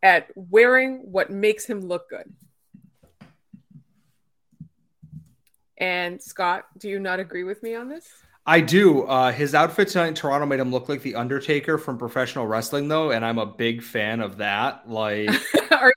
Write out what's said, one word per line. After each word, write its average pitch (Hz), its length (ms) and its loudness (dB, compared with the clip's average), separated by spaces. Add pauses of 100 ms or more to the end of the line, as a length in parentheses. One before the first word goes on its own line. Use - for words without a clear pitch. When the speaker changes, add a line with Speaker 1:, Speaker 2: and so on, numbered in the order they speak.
Speaker 1:
at 180 320 4
wearing 247 760 4
what 190 180 0
makes 214 360 0
him 208 140 -6
look 175 300 -8
good. - 240 -16 (3500)
And 180 420 -4
Scott, 190 440 -4 (120)
do 208 120 -12
you 196 100 -6
not 185 220 -4
agree 180 240 -8
with 202 180 -10
me 226 140 -8
on 247 120 -12
this? 311 200 -16 (380)
Speaker 2:
I 165 140 6
do. 160 440 4
Uh, 127 280 2
his 139 220 -2
outfit 165 340 2
tonight 170 200 0
in 160 60 -6
Toronto 143 300 -2
made 139 160 0
him 127 100 -2
look 127 200 -2
like 139 100 -4
The 123 140 -8
Undertaker 139 640 -2
from 135 180 -8
professional 123 500 -4
wrestling, 117 420 -2
though, 156 220 0
and 113 140 0
I'm 113 140 0
a 107 80 -2
big 117 360 -2
fan 110 380 -4
of 98 160 -6
that. 104 500 -2
Like, 107 440 -2
Speaker 1:
<laughs> - 420 0
Are 262 160 4
you 262 80 6